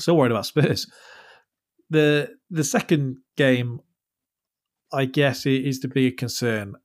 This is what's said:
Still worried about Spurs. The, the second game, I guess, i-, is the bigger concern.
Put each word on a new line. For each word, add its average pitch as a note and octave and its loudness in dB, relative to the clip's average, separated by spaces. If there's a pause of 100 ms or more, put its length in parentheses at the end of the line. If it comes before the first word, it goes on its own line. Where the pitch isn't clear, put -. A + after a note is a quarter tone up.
Still E3+ 2
worried B2+ 4
about G2+ -2
Spurs. D3+ 0 (1040)
The, D3 2 (180)
the D#3+ -2
second C#3+ -2 (180)
game, B2 2 (1120)
I C3+ -2
guess, C#3 0
i-, C#3+ 0
is C3+ -2
the - -6
bigger C3 0
concern. A2 -4